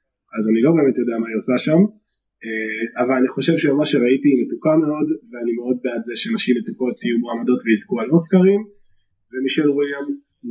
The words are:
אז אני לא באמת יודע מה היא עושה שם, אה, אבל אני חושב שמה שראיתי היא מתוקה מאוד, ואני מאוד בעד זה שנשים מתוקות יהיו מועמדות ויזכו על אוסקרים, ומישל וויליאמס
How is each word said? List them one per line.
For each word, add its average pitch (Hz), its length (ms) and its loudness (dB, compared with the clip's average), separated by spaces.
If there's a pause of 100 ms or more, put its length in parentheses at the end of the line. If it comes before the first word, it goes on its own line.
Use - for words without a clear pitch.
(360)
אז 110 140 -2
אני 113 160 2
לא 156 100 6
באמת 139 260 2
יודע 117 200 -4
מה 113 80 -6
היא 110 100 -4
עושה 127 160 -2 (100)
שם, 156 140 6 (640)
אה, 110 380 -6 (200)
אבל 127 180 2
אני 127 160 2
חושב 151 260 0
שמה 147 280 2
שראיתי 139 420 2
היא 123 120 4
מתוקה - 280 0 (100)
מאוד, 151 260 -2 (220)
ואני 120 280 -4
מאוד 123 260 -2
בעד 117 240 -4
זה 120 140 -8
שנשים 113 380 0
מתוקות 120 440 -6
יהיו 120 200 0
מועמדות 120 400 -2
ויזכו 113 380 0
על 120 120 -4
אוסקרים, 190 460 4 (680)
ומישל 135 460 0
וויליאמס 143 400 -4 (340)